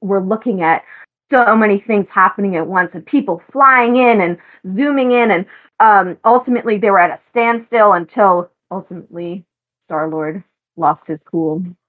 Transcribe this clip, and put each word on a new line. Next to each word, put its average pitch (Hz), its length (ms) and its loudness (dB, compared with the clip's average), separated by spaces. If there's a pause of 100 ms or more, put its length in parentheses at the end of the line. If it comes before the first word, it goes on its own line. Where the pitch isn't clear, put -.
were 196 200 -2
looking 190 400 -4
at 160 220 0 (500)
so 233 220 4
many 208 240 2
things 202 300 -2
happening 196 460 0
at 160 100 -4
once 185 280 -2
and 175 120 -16
people - 360 -4 (100)
flying 254 460 2
in 233 240 4
and 170 160 -2 (380)
zooming 269 360 0
in, 233 200 2
and, 185 140 -2 (340)
um, 196 460 2
ultimately 233 520 0
they 208 120 0
were 196 100 4
at 175 120 2
a - 80 -14 (100)
standstill 233 640 0
until 175 560 0 (220)
ultimately 175 720 -12 (420)
Star-Lord 156 580 -6 (340)
lost 160 300 -2
his 156 160 -10
cool. 160 380 -4 (280)